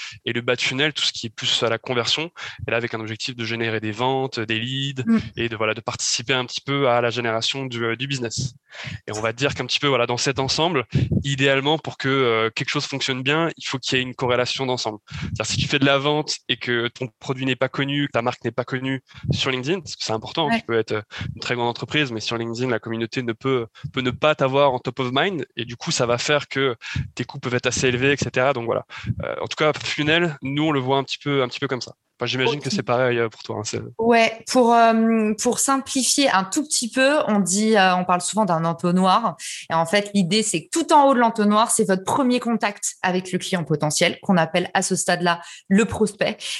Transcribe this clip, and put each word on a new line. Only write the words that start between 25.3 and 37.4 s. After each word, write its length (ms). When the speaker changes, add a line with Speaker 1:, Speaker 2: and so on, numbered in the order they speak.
Speaker 1:
et 100
du 100
coup, 160
ça 160
va 100
faire 300
que 280
tes 120
coûts 140
peuvent 160
être 120
assez 200
élevés, 260
et 40
cetera. 360
Donc 120
voilà. 220
Euh, 180
en 60
tout 100
cas, 160
funnel, 580
nous, 220
on 80
le 80
voit 180
un 60
petit 160
peu, 240
un 40
petit 120
peu 80
comme 140
ça. 120
Enfin, 60
j'imagine 300
Speaker 2:
Ok. 80
Speaker 1:
que 80
c'est 100
pareil, 380
euh, 100
pour 140
toi, 160
hein, 40
c'est 160
Speaker 2:
Ouais, 480
pour, 260
euh, 680
pour 200
simplifier 720
un 140
tout 180
petit 260
peu, 280
on 120
dit, 380